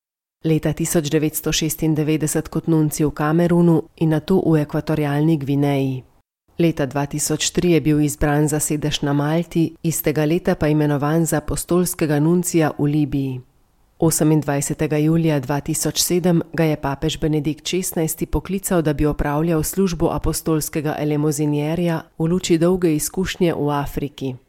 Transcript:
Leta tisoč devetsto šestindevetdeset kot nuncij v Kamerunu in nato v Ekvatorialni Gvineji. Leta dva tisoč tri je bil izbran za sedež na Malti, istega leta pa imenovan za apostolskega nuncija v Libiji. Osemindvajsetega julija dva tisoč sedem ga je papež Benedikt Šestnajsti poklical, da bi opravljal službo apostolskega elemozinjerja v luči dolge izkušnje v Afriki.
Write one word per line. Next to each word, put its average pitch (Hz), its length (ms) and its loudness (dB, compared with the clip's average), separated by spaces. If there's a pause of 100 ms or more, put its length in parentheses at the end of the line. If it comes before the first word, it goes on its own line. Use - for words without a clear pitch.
(440)
Leta 156 280 0
tisoč 160 400 -2
devetsto 156 400 0
šestindevetdeset 156 960 0
kot - 180 -6
nuncij 156 380 2
v 143 60 0
Kamerunu 170 720 4 (140)
in 156 200 2
nato 180 240 0
v 156 240 2
Ekvatorialni 151 720 0
Gvineji. 139 680 0 (560)
Leta 160 280 2
dva 139 200 -4
tisoč - 440 -4
tri 175 240 2
je 156 60 4
bil 151 200 2
izbran 151 480 0
za 147 120 -2
sedež 147 420 -4
na 143 100 0
Malti, 160 720 0
istega 151 420 0
leta 175 300 0
pa 160 140 0
imenovan 151 580 2
za 156 160 0
apostolskega 156 760 0
nuncija 165 580 2
v 147 60 0
Libiji. 139 560 -2 (580)
Osemindvajsetega 151 1000 0
julija 156 440 2
dva 139 200 -4
tisoč - 380 -4
sedem 170 440 2 (100)
ga 165 120 0
je 151 120 0
papež 143 420 -4
Benedikt 151 480 -2
Šestnajsti 175 600 -4
poklical, 180 560 -2
da 151 120 0
bi 147 120 0
opravljal 151 560 0
službo 165 520 -2
apostolskega 156 840 -2
elemozinjerja 151 1040 0 (160)
v 160 120 0
luči 180 280 2
dolge 175 360 2
izkušnje 175 600 -2
v 143 160 -2
Afriki. 143 640 -4 (140)